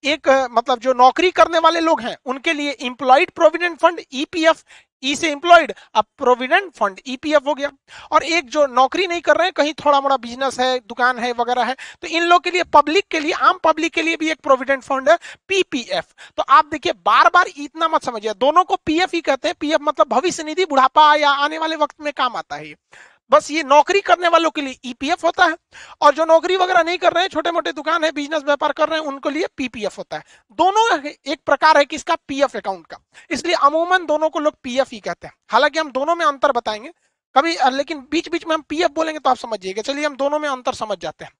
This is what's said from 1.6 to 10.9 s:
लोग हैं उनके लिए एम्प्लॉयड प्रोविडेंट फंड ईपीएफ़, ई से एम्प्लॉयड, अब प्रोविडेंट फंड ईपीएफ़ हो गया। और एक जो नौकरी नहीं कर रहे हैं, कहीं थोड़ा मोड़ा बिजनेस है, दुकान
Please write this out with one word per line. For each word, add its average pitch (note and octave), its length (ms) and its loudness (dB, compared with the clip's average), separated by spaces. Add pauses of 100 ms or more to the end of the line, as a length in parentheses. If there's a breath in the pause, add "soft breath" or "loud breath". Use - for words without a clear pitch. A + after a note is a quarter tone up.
लोग D#4+ 200 0
हैं A3+ 160 -8 (100)
उनके C4+ 260 -4
लिए C#4+ 300 -4
एम्प्लॉयड B3+ 480 2
प्रोविडेंट E4 480 0
फंड E4 220 2 (120)
ईपीएफ़, D#4+ 500 0 (400 soft breath)
ई C4+ 140 -2
से D#4+ 140 -2
एम्प्लॉयड, D4 420 4 (220 soft breath)
अब G#3+ 100 0 (140)
प्रोविडेंट C4+ 560 0
फंड G3 320 -4
ईपीएफ़ C4+ 380 -2
हो D4 100 -2
गया। C#4 160 -6 (420 loud breath)
और D4+ 100 2
एक D#4 280 -2
जो D4 160 2
नौकरी C4 400 0
नहीं E4+ 140 -4
कर - 160 2
रहे E4 100 0
हैं, F#4 60 -4
कहीं D4+ 220 -2
थोड़ा C#4+ 260 0
मोड़ा C#4 160 0
बिजनेस B3 440 -6
है, B3+ 180 0
दुकान B3 400 -2